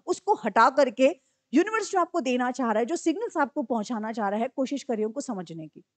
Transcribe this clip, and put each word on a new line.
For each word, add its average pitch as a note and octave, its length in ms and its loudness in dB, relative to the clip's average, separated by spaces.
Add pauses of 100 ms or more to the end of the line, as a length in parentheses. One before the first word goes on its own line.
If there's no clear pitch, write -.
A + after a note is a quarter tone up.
उसको F#4 280 0
हटा A#3 360 4
करके C4+ 500 4 (340)
यूनिवर्स G4+ 360 2
जो F#4+ 100 0
आपको E4+ 200 -2
देना B3 300 0
चाह B3 220 -2
रहा G#3 60 0
है, A#3+ 80 0
जो E4 100 -2
सिग्नल्स F4 400 -4
आपको D4 260 0
पहुंचाना A3+ 500 -4
चाह G#3+ 160 -4
रहा G#3 120 -2
है, A3+ 80 -2
कोशिश C4+ 340 -4
करिए G#3+ 220 -4
उनको A3+ 160 -6
समझने E3+ 480 -10
की। E3+ 160 -20 (120)